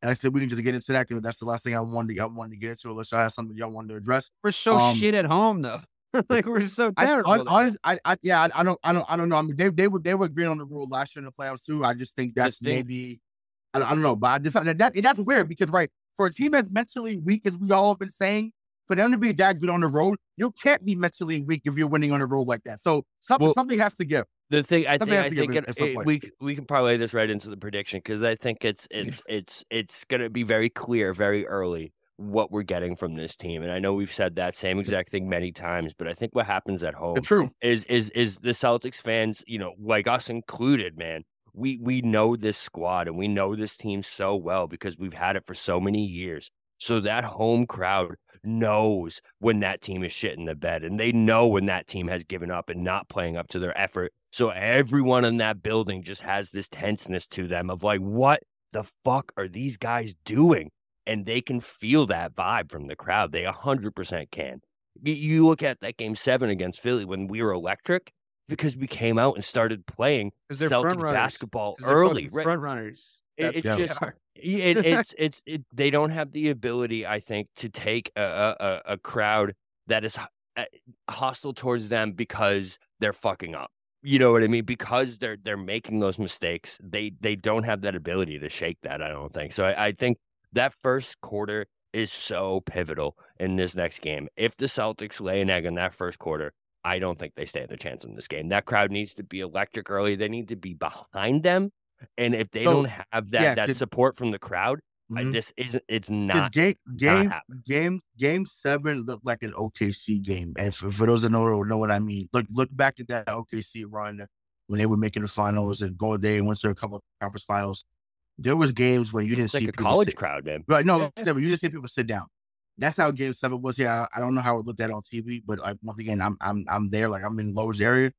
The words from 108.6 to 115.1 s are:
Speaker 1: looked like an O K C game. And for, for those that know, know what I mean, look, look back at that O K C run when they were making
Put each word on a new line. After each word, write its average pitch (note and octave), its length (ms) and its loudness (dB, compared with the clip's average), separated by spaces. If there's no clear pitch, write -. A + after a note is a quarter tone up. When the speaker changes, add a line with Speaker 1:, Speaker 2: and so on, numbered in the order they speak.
Speaker 1:
looked A#2 180 -10
like A#2+ 180 -4
an A2 140 -8
O A2 140 -4
K G#2 220 -2
C G#2+ 260 -2
game. F#2+ 400 -4
And G2 160 -2
for, G2 160 -8
for G#2 160 2
those A#2 160 4
that A#2 80 2
know, A2+ 320 4
know A2 160 0
what G#2+ 120 0
I G2+ 100 2
mean, G2+ 340 -4
look, B2 160 2
look B2+ 220 0
back C3+ 280 2
at A#2 80 -14
that A2+ 220 -4
O A2+ 140 -6
K A2 180 -8
C A2 220 -10
run G#2 420 -8
when G#2 120 -2
they G#2+ 80 4
were A2 120 4
making G#2+ 240 0